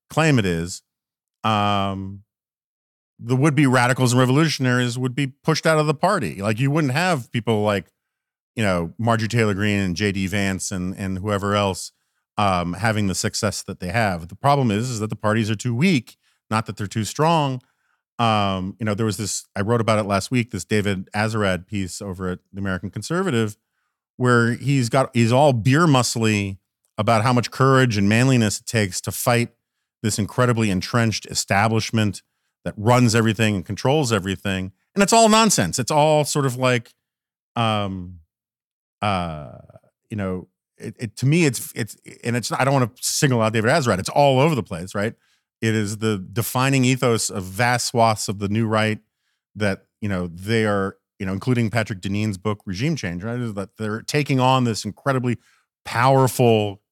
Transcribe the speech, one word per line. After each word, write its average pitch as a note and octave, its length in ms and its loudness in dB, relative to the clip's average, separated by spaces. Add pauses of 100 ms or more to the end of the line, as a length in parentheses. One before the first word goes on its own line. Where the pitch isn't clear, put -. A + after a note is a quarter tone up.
claim D3+ 280 2
it G2+ 80 2
is, E2+ 380 -4 (600)
um, G2 800 -2 (960)
the A#2+ 200 -2
would-be C#3+ 280 4
radicals B2 460 4
and B2 80 2
revolutionaries B2+ 800 2
would B2+ 180 -4
be C#3+ 100 -2
pushed D3+ 400 -2
out D#3+ 140 4
of D3+ 80 2
the D#3 60 2
party. C#3+ 480 -2
Like, G#2+ 180 -2
you C#3 100 2
wouldn't C#3+ 220 0
have D#3 400 -2
people A2+ 300 0
like, G#2 240 0 (720)
you A2+ 60 0
know, F2 340 0
Marjorie A2+ 320 0
Taylor G#2+ 240 2
Greene G2+ 260 0
and F#2 160 -2
J G#2 160 -2
D F#2+ 160 -2
Vance G2 460 -4
and, F#2 240 -6
and F#2+ 220 -6
whoever G2+ 360 -2
else, G2 380 -2 (440)
um, F2+ 360 0
having G#2 340 0
the F2+ 80 -2
success - 480 -4
that - 160 -14
they F2+ 80 -10
have. F2+ 400 -2
The G2+ 80 -16
problem C#3 340 0
is, A2 200 -2
is A#2 100 -8
that G#2+ 100 -6
the A2+ 60 -8
parties G#2+ 340 0
are A2 60 -2
too A#2+ 180 -6
weak, C#3+ 440 0 (340)
not A2 140 -2
that A2 100 -10
they're G#2 120 -8
too A2 180 -4
strong. D3 560 0 (580)
Um, G2+ 600 0
you A2 60 -6
know, G#2+ 80 0
there A2 120 -2
was G#2+ 120 -2
this, - 280 -6 (100)
I G2+ 60 -4
wrote A2+ 200 0
about G#2+ 160 2
it G#2+ 60 0
last G2 260 -2
week, B2 220 -2
this F#2+ 140 -8
David G2+ 500 -2
Azarad G#2 520 0
piece G2 340 -6
over F#2+ 280 -8
at F2+ 100 -6 (120)
the F#2+ 80 -14
American G2 300 -4
Conservative, A#2 680 -2 (600)
where A#2+ 380 4
he's C3 340 0
got, C3+ 260 2
he's A#2 160 4
all C3+ 220 6
beer C3 340 4
muscly A2 680 2 (400)
about A2 260 2
how C3 100 2
much A#2+ 160 0
courage C3 480 4
and G2 120 2
manliness A#2 500 4
it - 60 -20
takes G#2 360 -2
to - 100 -8
fight A#2+ 420 0 (500)
this G#2+ 160 -2
incredibly A2+ 500 2
entrenched G#2+ 560 -2
establishment G#2+ 960 0 (420)
that F2 140 -6
runs A#2 380 4
everything A2 400 2
and F2+ 100 -6
controls C3 480 -2
everything. F#2+ 580 -4 (240)
And G3+ 80 2
it's G3 100 2
all A3+ 160 6
nonsense. G#3 480 2
It's C3 140 -4
all D3+ 340 2
sort C#3+ 200 -2
of B2 120 -2
like, B2+ 360 0 (640)
um, F#2+ 640 -4 (800)
uh, E2+ 560 -4 (520)
you G#2+ 80 -8
know, F#2 300 -6 (300)
it, - 220 -14
it, A2+ 180 -10
to - 80 -2
me, D#3+ 200 4
it's, - 300 -2
it's, A#2+ 220 -8 (260)
and A#2+ 120 -4
it's, A#2+ 160 -6
I B2+ 120 0
don't C3+ 100 2
wanna B2 180 2 (100)
single B2+ 400 0
out A2 120 2
David A2+ 160 2
Azarad. B2 300 2
It's - 100 -6
all C#3 300 4
over D#3 160 4
the A2 80 -2
place, F2+ 320 -10
right? G#2+ 180 -2 (480)
It A2+ 140 0
is G#2+ 240 -2
the A2 180 -2
defining B2+ 680 0
ethos B2 440 0
of G2 140 -8
vast A#2+ 440 0
swaths A2+ 400 0
of G2+ 120 -6
the G2+ 100 -2
new A2 180 0
right A2 320 0 (560)
that, G2 300 -2 (160)
you G#2 80 -4
know, F2+ 180 -4
they G2+ 380 -2
are, G2+ 320 -2 (200)
you G2 80 -8
know, F#2+ 80 -4
including A#2 360 0
Patrick G#2+ 320 -4
Deneen's G2+ 360 -4
book, G#2 280 -6
Regime A2+ 300 -4
Change, F2+ 280 -8
right? A#2 160 -8
Is A#2 140 -6
that G2 240 -10
they're A2 240 -6
taking C#3+ 380 0
on B2+ 260 4
this A2 180 -2
incredibly A#2+ 540 -2 (480)
powerful A#2+ 960 4 (100)